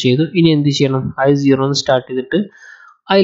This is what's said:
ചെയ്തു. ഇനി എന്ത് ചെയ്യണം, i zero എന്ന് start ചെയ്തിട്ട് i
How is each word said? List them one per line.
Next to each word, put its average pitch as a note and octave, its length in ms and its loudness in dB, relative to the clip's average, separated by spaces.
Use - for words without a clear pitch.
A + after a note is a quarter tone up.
ചെയ്തു. C3 200 2
ഇനി E3 180 4
എന്ത് D3 200 0
ചെയ്യണം, C3+ 280 0
i C#3+ 40 4
zero C3+ 260 2
എന്ന് C#3 140 -4
start B2+ 280 -2
ചെയ്തിട്ട് B2+ 300 -4
i G3 60 4